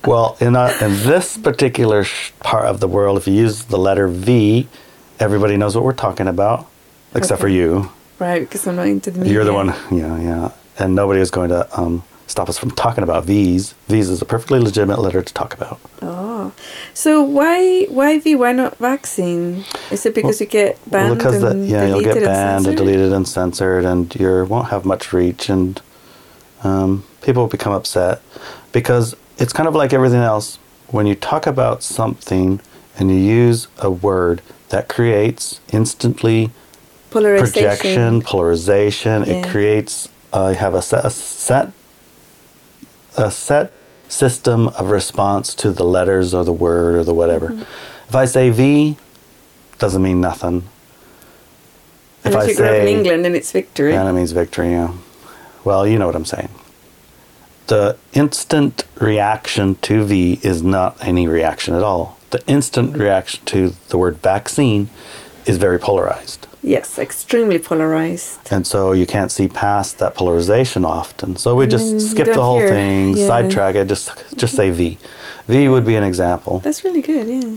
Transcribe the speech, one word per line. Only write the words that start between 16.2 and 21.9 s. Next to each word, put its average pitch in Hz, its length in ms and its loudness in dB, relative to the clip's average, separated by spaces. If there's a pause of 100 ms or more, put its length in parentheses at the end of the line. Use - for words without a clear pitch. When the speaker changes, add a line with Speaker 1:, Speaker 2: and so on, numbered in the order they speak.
Speaker 2:
So 311 260 2
why, 349 680 2
why 294 300 2
V? 311 160 2
Why 247 180 2
not 254 240 -2
vaccine? 180 880 -4 (280)
Is 202 140 -6
it 226 100 0
because 214 240 0
Speaker 1:
Well, 208 80 -4
Speaker 2:
you - 40 -10
get 208 280 0 (100)
Speaker 1:
well, - 200 2
Speaker 2:
banned 117 100 0
Speaker 1:
because 117 240 2
Speaker 2:
and 98 200 0
Speaker 1:
that, 98 40 -4
yeah, 104 200 2
you'll 98 140 2